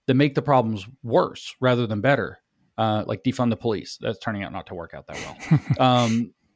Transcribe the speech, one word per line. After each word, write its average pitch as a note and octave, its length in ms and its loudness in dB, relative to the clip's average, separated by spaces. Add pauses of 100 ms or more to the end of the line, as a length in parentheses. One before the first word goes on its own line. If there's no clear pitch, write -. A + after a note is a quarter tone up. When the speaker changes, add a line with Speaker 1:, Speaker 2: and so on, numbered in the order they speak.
Speaker 1:
that B2+ 80 4
make D3 200 4
the D3 60 0
problems A2+ 440 2 (160)
worse - 600 -2
rather B2 260 2
than G#2 140 -4
better. A#2 380 0 (380)
Uh, G#2+ 300 0
like G#2+ 160 -4
defund B2 280 0
the G#2+ 40 0
police. G#2+ 460 -4
That's A2 180 -4
turning G2+ 240 -6
out - 80 -10
not F2+ 160 -12
to F#2+ 80 -12
work E2+ 180 -12
out C#2 140 -16
that D#2 100 -12
well. - 420 0 (200)
Speaker 2:
<laughs> - 0 -
Speaker 1:
Um, A#2+ 540 2 (220)